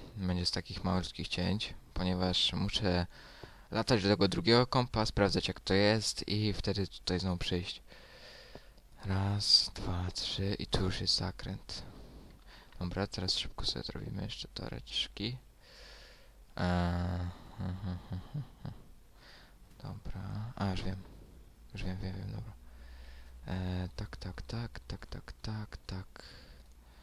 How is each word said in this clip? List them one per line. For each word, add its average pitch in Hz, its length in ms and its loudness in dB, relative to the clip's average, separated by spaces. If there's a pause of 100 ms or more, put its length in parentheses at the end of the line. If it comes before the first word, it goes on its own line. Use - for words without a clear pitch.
(160)
będzie 90 300 2
z - 60 2
takich - 320 -4
malutkich 92 440 0
cięć, 92 460 0 (200)
ponieważ 90 600 4
muszę 90 540 2 (640)
latać 110 320 6
do 98 60 8
tego 98 180 8
drugiego 104 400 8
kompa, 123 380 4
sprawdzać, 101 420 4
jak 92 120 -4
to - 140 2
jest 104 540 6
i 104 260 2
wtedy 98 340 0
tutaj - 320 0
znowu 92 180 2
przyjść. - 460 -2 (1200)
Raz, 98 720 6
dwa, 90 360 0
trzy - 480 0
i - 80 -2
tu - 160 4
już 92 180 2
jest 95 140 2
zakręt. - 720 -6 (920)
Dobra, 92 280 0
teraz - 300 -2
szybko - 280 -4
sobie - 180 -2
zrobimy - 400 -6
jeszcze - 240 -6
toreczki. - 880 -4 (1160)
Eee, 87 760 2 (280)
hmm, 92 200 -2
hmm, 92 200 -4 (120)
hmm, 90 120 -4 (120)
hmm, 143 100 -4 (200)
hmm. - 100 -6 (1080)
Dobra. 101 760 -6
A, 98 160 2
już 90 120 0
wiem. 95 200 -2 (680)
Już 101 100 -4
wiem, 104 180 -2
wiem, 95 140 -2
wiem, 101 160 -6
dobra. 107 220 -6 (920)
Eee, 92 480 -2
tak, - 220 -6
tak, - 240 -10
tak, - 380 -6
tak, - 260 -8
tak, - 360 -10
tak, 107 440 -6
tak. - 380 -10 (800)